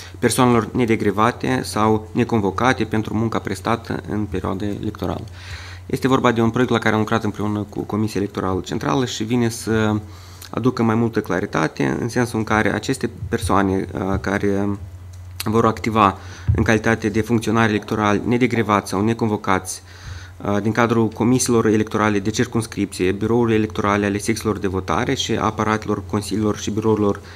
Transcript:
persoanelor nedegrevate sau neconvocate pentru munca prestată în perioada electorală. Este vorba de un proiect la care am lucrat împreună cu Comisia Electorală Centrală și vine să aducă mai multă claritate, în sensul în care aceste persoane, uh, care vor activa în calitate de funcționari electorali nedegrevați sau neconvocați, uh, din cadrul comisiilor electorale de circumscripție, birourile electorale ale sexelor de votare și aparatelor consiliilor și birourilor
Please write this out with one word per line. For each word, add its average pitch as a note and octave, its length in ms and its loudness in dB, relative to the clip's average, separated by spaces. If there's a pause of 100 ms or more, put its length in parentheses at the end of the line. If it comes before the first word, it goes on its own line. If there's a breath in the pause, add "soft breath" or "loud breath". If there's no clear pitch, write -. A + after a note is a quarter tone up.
(200 loud breath)
persoanelor A#2+ 520 4
nedegrevate A2+ 920 2
sau G#2+ 480 2
neconvocate A2+ 720 0
pentru G#2+ 300 -2
munca A2 260 0
prestată - 680 -4
în G#2 160 -2
perioada F#2+ 400 -4
electorală. - 580 -4 (600 loud breath)
Este - 220 -2
vorba B2+ 240 4
de A2+ 100 2
un A2+ 80 4
proiect B2 220 2
la A2+ 80 4
care G#2+ 140 0
am G#2+ 60 2
lucrat G#2+ 240 0
împreună G#2 460 -2
cu - 100 -10
Comisia G#2+ 400 -2
Electorală F#2+ 400 -2
Centrală C3 460 -2
și - 180 -4
vine A#2 260 2
să A2 460 0 (540 soft breath)
aducă A#2 340 0
mai A2 120 4
multă A#2 260 2
claritate, C3 800 0
în A#2 80 -2
sensul A2+ 300 0
în A2 60 -2
care G#2+ 280 2
aceste A2+ 360 -2 (200)
persoane, F#2+ 640 0
uh, G2 280 -2
care G2+ 480 0 (760)
vor A2+ 220 4
activa G#2+ 520 4 (380 loud breath)
în G2 80 4
calitate A2 460 2
de G#2+ 120 0
funcționari A2+ 480 2
electorali G#2 560 0
nedegrevați A2+ 640 2
sau G2 140 0
neconvocați, G#2+ 800 -2
uh, - 800 -6
din A2 100 0
cadrul A2+ 360 4
comisiilor A#2 580 2
electorale G#2+ 540 2
de G#2 100 -2
circumscripție, G#2+ 840 -2
birourile A2+ 440 2
electorale G#2 500 2
ale G2+ 120 0
sexelor A2 400 -2
de F#2 100 -4
votare F#2 460 -2
și A#2+ 200 -2
aparatelor G#2+ 720 0
consiliilor G#2 520 -2
și - 140 -6
birourilor G#2 500 2 (140 soft breath)